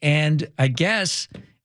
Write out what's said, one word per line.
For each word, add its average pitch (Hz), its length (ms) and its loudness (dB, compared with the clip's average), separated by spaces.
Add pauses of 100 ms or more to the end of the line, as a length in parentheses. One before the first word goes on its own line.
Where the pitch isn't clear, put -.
and 151 460 2 (100)
I 135 120 2
guess 185 580 -2 (380)